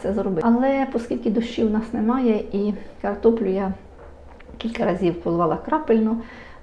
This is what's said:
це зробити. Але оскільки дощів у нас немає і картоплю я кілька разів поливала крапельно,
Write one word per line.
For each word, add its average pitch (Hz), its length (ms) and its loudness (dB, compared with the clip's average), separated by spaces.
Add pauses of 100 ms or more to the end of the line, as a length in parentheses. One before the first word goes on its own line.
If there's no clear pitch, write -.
це 196 100 -2
зробити. 196 380 0
Але 269 420 4
оскільки 240 380 -2
дощів 226 360 0
у 214 40 2
нас 220 220 -2
немає 233 600 2
і 202 220 0 (280)
картоплю 208 440 2
я 190 260 0 (840)
кілька 226 260 -4
разів 175 380 0
поливала 170 340 2
крапельно, 226 600 2 (460)